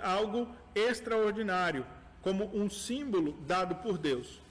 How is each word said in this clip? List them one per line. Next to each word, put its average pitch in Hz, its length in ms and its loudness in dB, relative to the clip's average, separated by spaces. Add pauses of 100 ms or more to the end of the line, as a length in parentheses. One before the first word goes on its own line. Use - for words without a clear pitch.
algo 214 480 0 (260)
extraordinário, 208 1120 2 (380)
como 190 340 0
um 202 140 2
símbolo 202 640 0 (100)
dado 180 300 2
por 202 220 -2
Deus. 139 420 -2 (100)